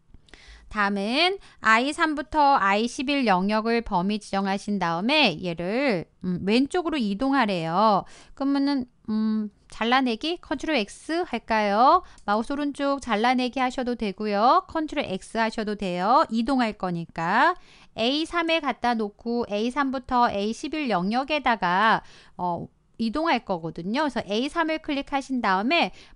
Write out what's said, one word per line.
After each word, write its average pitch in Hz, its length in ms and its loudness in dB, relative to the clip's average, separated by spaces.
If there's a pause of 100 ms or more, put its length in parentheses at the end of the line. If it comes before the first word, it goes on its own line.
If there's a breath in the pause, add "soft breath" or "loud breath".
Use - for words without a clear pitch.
(680 loud breath)
다음은 214 720 0 (220 loud breath)
아이 240 320 4
삼부터 302 640 2
아이 202 300 2
십일 277 380 -2
영역을 214 560 2
범위 202 380 0
지정하신 196 580 -4
다음에 185 640 2
얘를, 180 640 -2 (180)
음, 180 200 -4
왼쪽으로 285 540 0
이동하래요. 202 1080 2 (300 loud breath)
그러면은, 277 500 0 (240)
음, 214 400 0 (200)
잘라내기, 254 720 0
컨트롤 311 360 -4
X 320 500 -4
할까요? 226 760 2 (220 loud breath)
마우스 220 280 -2
오른쪽 277 480 -4
잘라내기 247 580 0
하셔도 254 360 -2
되고요. 214 720 2
컨트롤 302 380 -4
X - 320 -8
하셔도 220 380 -2
돼요. 202 540 2
이동할 233 440 0
거니까. 185 800 0 (420 loud breath)
에이 277 280 0
삼에 330 340 -2
갖다 247 340 -2
놓고 233 560 -4
에이 214 220 -2
삼부터 254 600 0
에이 202 200 -2
십일 294 380 -4
영역에다가, 214 1120 2 (340 loud breath)
어, 175 300 -4 (300)
이동할 285 480 -2
거거든요. 170 560 -4
그래서 269 240 -2
에이 220 240 -2
삼을 320 300 -2
클릭하신 269 640 -4
다음에 214 520 2 (220 loud breath)